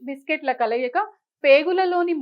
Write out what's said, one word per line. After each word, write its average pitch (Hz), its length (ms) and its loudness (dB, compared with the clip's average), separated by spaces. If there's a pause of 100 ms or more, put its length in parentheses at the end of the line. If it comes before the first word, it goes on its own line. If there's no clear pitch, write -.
బిస్కెట్ల 277 520 -6
కలయిక 247 380 -2 (460)
పేగులలోని 349 800 2